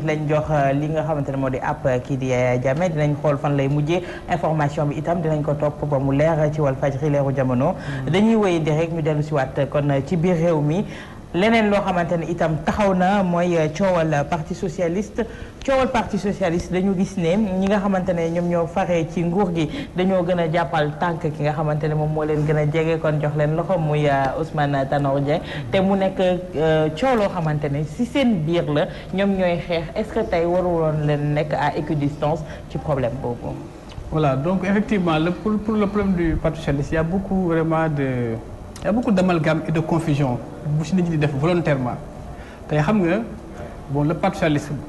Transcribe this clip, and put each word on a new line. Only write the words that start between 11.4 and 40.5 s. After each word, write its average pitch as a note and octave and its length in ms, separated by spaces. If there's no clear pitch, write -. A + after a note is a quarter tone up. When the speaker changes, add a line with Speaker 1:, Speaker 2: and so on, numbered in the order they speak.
Speaker 1:
loo G3+ 160
xamante F3 320
ne E3 80
itam D#3+ 400
taxaw G3+ 300
na F#3 260
mooy, F3 340
euh, D#3 120
coowal, F3 360
euh, C#3+ 100
Parti E3 320
socialiste. F#3 680
Coowal C4 280
Parti A3 260
socialiste F3+ 540
dañu F#3 260
gis F#3 200
ne E3+ 180
ñi F#3+ 80
nga G#3 100
xamante F#3+ 360
ne E3 180
ñoom F3 180
ñoo E3+ 160
faree E3+ 460
ci F#3 100
nguur F3 320
gi D#3+ 160
dañoo F3+ 280
gën F3 160
a E3+ 120
jàppal D#3 480
tànk E3+ 220
ki D3+ 220
nga D3 80
xamante D3+ 360
ne D3+ 60
moom D3+ 180
moo D#3 120
leen D3+ 240
gën D3+ 100
a D3+ 80
jege D#3+ 340
kon D3+ 220
jox D3 160
leen D3+ 180
loxo E3+ 220
muy, D3+ 300
euh, C3+ 320
Ousmane C#3+ 500
Tanor C#3+ 320
Dieng. D3 200
Te G3 100
mu G3 140
nekk, F#3+ 240
euh, D#3+ 720
coow C4 160
loo G#3 140
xamante D3+ 400
ne C#3+ 140
si A#3 220
seen A#3+ 380
biir E3+ 240
la D3+ 200
ñoom G3 240
ñooy F3 300
xeex. E3 160
Est-ce G#3+ 180
que A#3 80
tey E3+ 240
waru F3+ 220
woon D#3 380
leen D3 300
nekk D3 180
à C#3+ 240
équidistance D3+ 640
ci D#3 80
problème C3 420
boobu? B2 320
Speaker 3:
Voilà, D3+ 240
donc F3+ 280
effectivement, F#3+ 560
le, E3 100
pour, F3+ 300
pour G#3+ 160
le G#3 100
problème G3 280
du E3+ 280
Parti D#3+ 160
socialiste, C#3+ 340
il D#3+ 40
y - 20
a D#3+ 60
beaucoup F#3 460
vraiment D#3+ 380
de, C3 460
il - 40
y - 20
a F3+ 40
beaucoup B3 200
d'amalgame E3+ 560
et E3+ 40
de D#3+ 100
confusion C#3+ 580